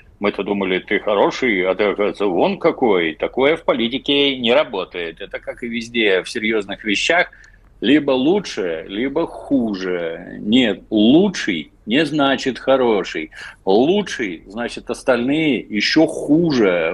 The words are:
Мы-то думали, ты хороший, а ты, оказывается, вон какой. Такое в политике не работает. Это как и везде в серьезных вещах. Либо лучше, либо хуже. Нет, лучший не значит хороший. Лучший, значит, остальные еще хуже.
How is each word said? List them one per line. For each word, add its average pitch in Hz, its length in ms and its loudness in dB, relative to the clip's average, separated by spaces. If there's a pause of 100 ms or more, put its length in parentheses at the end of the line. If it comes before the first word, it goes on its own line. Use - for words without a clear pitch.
(200)
Мы-то 104 240 -2
думали, 95 360 -2
ты 98 200 -2
хороший, 107 640 0
а 92 100 2
ты, 107 100 0
оказывается, 98 420 -2
вон 113 320 0
какой. 95 560 0
Такое 135 400 0
в - 80 -10
политике 139 720 0
не 120 160 2
работает. 92 680 -2
Это - 180 -12
как - 240 -14
и 120 40 -6
везде 117 540 2
в - 80 -6
серьезных 107 540 -4
вещах. 165 440 0 (520)
Либо 143 320 2
лучше, 127 800 -2
либо 139 360 -4
хуже. 92 1160 -4
Нет, 110 480 2
лучший 110 800 2 (140)
не 139 200 0
значит 139 540 0
хороший. 110 720 0 (320)
Лучший, 117 840 0
значит, 110 420 -8
остальные 127 720 0
еще 107 440 2
хуже. 120 880 2